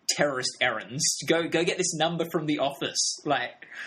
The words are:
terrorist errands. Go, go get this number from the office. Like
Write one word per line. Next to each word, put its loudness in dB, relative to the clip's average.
terrorist 0
errands. 0
Go, 4
go 2
get 0
this 0
number 0
from -2
the 0
office. -2
Like -2